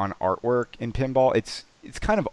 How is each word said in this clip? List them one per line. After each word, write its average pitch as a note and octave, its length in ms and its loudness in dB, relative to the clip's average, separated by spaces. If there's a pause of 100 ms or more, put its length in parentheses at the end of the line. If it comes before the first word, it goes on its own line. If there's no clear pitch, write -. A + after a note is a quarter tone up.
on G2 200 -2
artwork A#2 460 0 (140)
in A#2 120 -4
pinball, C3 440 2
it's, - 280 -4 (200)
it's - 160 -14
kind G#3 180 2
of F3 140 0